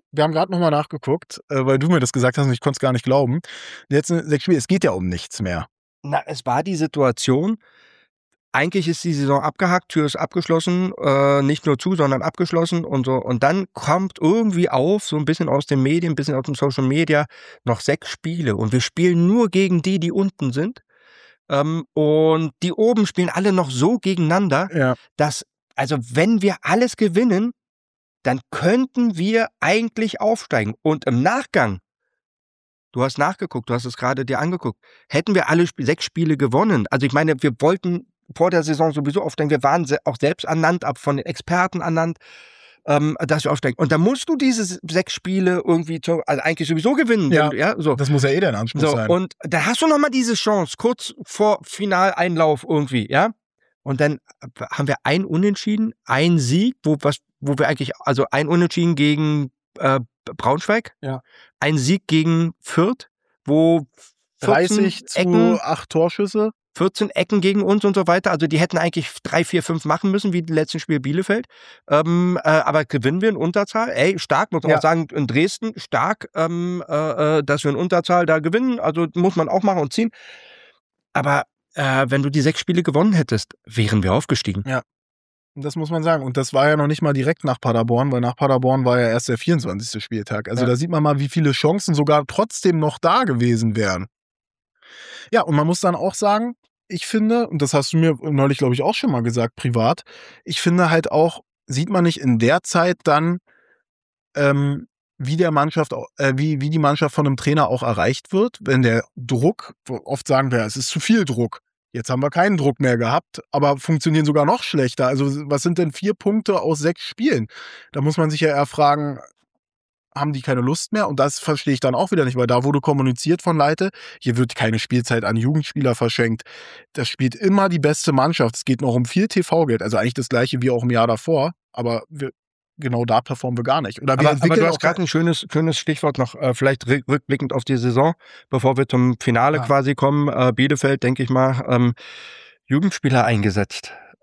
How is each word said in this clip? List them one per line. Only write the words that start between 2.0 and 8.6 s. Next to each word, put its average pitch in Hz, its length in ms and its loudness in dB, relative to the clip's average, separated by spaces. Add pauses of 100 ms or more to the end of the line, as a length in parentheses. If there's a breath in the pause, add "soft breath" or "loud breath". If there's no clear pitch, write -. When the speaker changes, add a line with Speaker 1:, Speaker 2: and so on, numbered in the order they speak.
Speaker 1:
gesagt 127 260 0
hast 143 80 2
und 131 60 2
ich 120 80 -4
konnt's 139 180 -2
gar 131 140 0
nicht 123 120 -2
glauben. 135 360 2 (500 loud breath)
Die 139 60 2
letzten 160 320 0
sechs 147 160 0
Spiele, 175 140 4
es 123 100 -4
geht 190 160 0
ja 131 80 2
um 92 160 -4
nichts - 340 -8
mehr. 87 240 -4 (380)
Speaker 2:
Na, 143 220 -4
es - 200 -10
war 131 160 0
die 185 140 -4
Situation, 151 800 0 (960 soft breath)
eigentlich 165 340 0